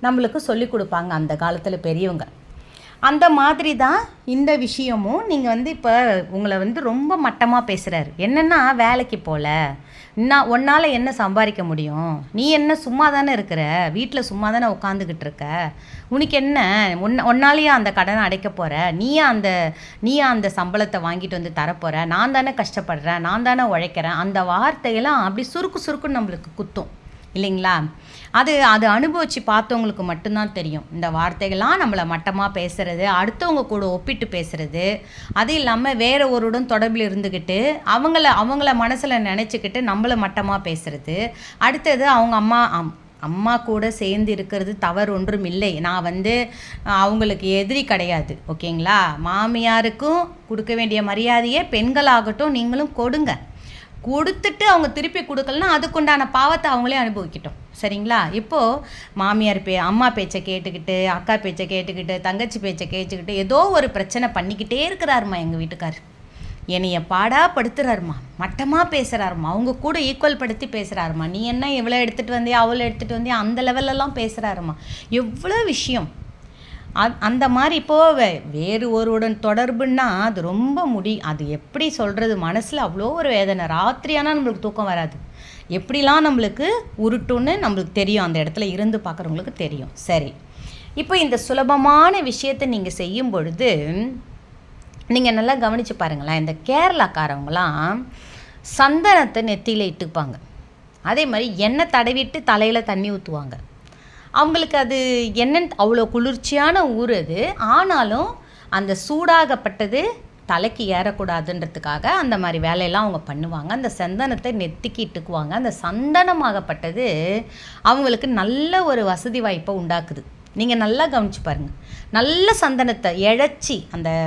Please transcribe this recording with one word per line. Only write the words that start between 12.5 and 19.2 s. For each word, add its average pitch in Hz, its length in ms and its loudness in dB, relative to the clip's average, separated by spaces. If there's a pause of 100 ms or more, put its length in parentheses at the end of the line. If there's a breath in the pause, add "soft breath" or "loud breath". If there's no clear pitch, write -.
சும்மா 302 340 2
தானே 285 220 2
இருக்கிற, 170 640 0
வீட்ல 247 280 -2
சும்மா 208 300 -2
தானே 240 140 2
உட்காந்துக்கிட்டு 190 640 -4
இருக்க, 151 440 -6 (360 loud breath)
உனக்கு 294 300 2
என்ன, 277 220 2 (400)
உன்ன-, 220 340 0
உன்னாலயா 285 460 6
அந்த 208 120 0
கடனை 196 320 2
அடைக்க 190 260 -2
போற, 165 420 -2
நீயா 277 360 2